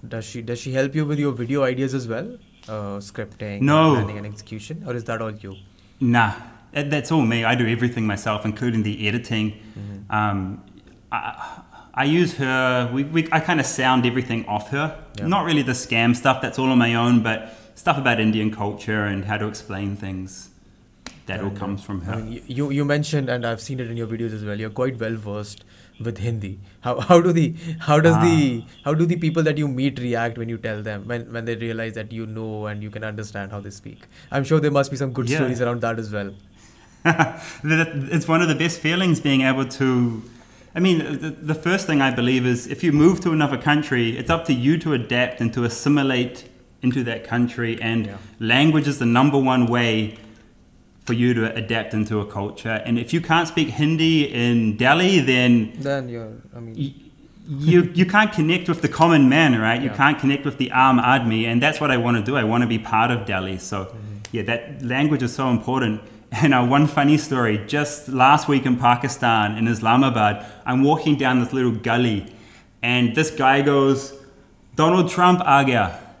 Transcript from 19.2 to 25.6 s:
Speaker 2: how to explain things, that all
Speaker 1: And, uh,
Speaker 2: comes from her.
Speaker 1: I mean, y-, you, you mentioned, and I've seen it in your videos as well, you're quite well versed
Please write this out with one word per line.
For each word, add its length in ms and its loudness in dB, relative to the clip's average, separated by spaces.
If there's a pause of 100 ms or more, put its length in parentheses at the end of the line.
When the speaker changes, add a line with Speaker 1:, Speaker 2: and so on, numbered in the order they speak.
Speaker 2:
how 100 -4
to 100 -4
explain 500 -8
things, 520 -12 (800)
that 140 -8
all 80 -4
Speaker 1:
And, 80 -8
uh, 40 -10
Speaker 2:
comes 240 -8
from 180 -8
her. 120 -6
Speaker 1:
I 80 -6
mean, 140 -10
y-, 100 -16
you, 240 -4
you 160 -2
mentioned, 420 -2
and 160 -4
I've 160 -4
seen 180 -8
it 120 -8
in 80 -8
your 80 -6
videos 260 -6
as 100 -10
well, 160 -6
you're 120 -8
quite 280 -4
well 180 -4
versed 480 -10 (360)